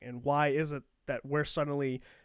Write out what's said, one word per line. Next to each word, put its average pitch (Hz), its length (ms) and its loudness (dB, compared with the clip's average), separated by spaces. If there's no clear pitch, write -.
And 120 220 -10
why 147 260 4
is 147 220 0
it 139 120 -6
that 127 180 -4
we're 147 180 0
suddenly 143 580 0